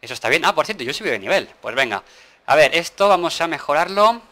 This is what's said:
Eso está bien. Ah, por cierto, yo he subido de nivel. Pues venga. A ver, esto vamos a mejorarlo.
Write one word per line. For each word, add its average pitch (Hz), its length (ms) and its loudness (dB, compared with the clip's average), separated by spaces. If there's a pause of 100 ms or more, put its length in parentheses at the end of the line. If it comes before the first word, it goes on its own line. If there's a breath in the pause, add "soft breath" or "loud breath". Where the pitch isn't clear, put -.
Eso 127 140 -12
está 113 140 -4
bien. 156 160 0
Ah, 190 100 0
por 151 100 0
cierto, 208 200 -8
yo 120 80 -6
he - 20 -4
subido 175 200 -4
de 107 40 -6
nivel. 117 320 -2 (100)
Pues 113 140 -10
venga. 117 300 -2 (420 soft breath)
A 135 80 2
ver, 147 220 6
esto 185 320 0
vamos 175 320 2
a 170 80 -2
mejorarlo. 185 840 0